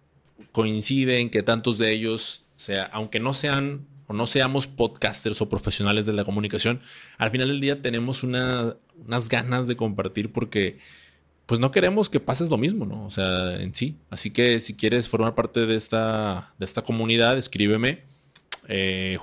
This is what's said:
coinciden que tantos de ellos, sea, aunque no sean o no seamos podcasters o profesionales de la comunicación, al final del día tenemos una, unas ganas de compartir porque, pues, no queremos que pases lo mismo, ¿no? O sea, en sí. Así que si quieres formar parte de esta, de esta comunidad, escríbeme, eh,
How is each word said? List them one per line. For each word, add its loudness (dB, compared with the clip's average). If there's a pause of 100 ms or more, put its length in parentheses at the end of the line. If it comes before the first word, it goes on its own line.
(520)
coinciden 2
que 2
tantos 2
de 2
ellos, -4 (100)
sea, -4
aunque -4
no 0
sean -2 (220)
o -8
no 0
seamos 2
podcasters -2
o 0
profesionales 0
de 0
la 0
comunicación, -2 (360)
al 0
final 0
del -2
día 0
tenemos -2
una, 0 (180)
unas -4
ganas 0
de 0
compartir -2
porque, -2 (680)
pues, 2
no 4
queremos 4
que 0
pases -2
lo 2
mismo, 0
¿no? -8
O -10
sea, -2
en -6
sí. -4 (120)
Así -8
que 4
si -6
quieres 2
formar 0
parte 2
de 4
esta, -2
de -4
esta -4
comunidad, 4
escríbeme, 0 (640)
eh, -2